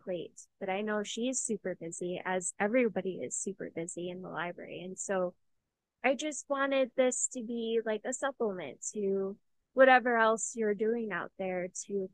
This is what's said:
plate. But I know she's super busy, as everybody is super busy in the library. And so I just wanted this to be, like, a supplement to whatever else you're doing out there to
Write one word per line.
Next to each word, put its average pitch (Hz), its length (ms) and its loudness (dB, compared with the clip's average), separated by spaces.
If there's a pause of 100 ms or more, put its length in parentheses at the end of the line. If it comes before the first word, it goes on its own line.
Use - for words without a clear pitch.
plate. 175 380 -6 (180)
But 196 100 -6
I 190 120 0
know 214 220 0
she's 247 360 -2
super 190 400 -4
busy, 175 460 -6
as 185 340 -2
everybody 202 640 2
is - 120 -8
super 185 400 -6
busy 175 340 -6
in 180 120 -10
the 175 80 -10
library. 165 540 -6
And 185 140 -10
so 185 360 -2 (680)
I 269 120 4
just 302 340 -6
wanted 269 480 2
this 254 360 4
to 254 100 -6
be, 226 420 0
like, 214 200 -2
a 254 80 -4
supplement 202 720 -4 (100)
to 196 440 -2 (360)
whatever 254 440 8
else 226 380 4
you're 214 180 2
doing 220 380 0
out 175 260 -4
there 185 300 -2 (180)
to 196 280 -4